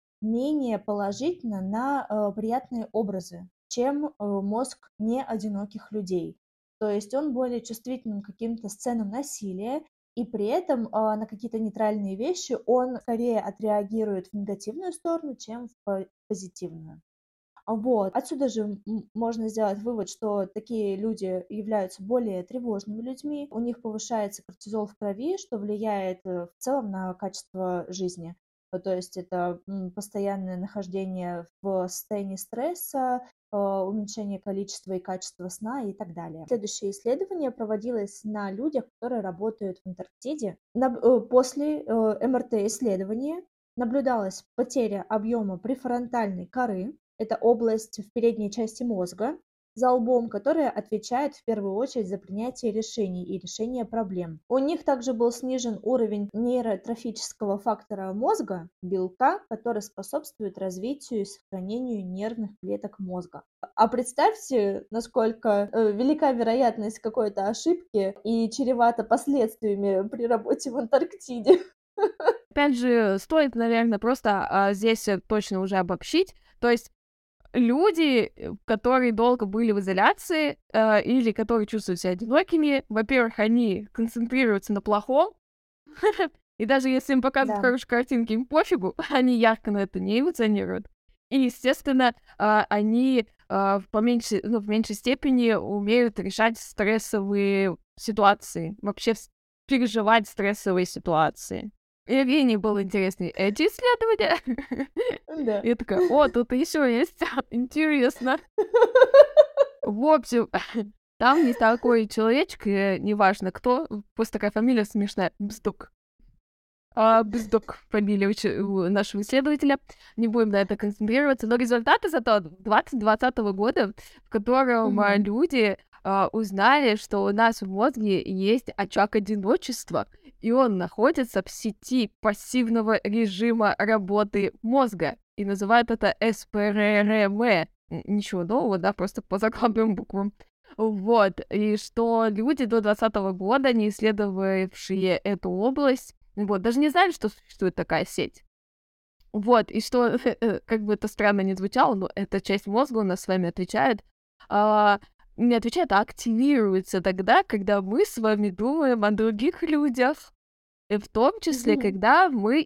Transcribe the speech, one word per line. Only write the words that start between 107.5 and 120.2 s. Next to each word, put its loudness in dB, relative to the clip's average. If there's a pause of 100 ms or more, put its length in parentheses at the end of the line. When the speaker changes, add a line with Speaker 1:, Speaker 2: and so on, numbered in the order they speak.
Speaker 2:
Интересно». 0 (180)
Speaker 1:
<laughs> 6
Speaker 2:
В -2
общем, 4
<laughs> -4 (260)
там 6
есть 2
такой 4
человечек, 0
э, 2
неважно 2
кто, 0 (280)
просто -2
такая -2
фамилия 2
смешная, -2
Бздук. -8 (1040)
А, 6
Бздук -2 (120)
фамилия 2
уч-, 0 (160)
у 0
нашего 0
исследователя. 2 (380)
Не 2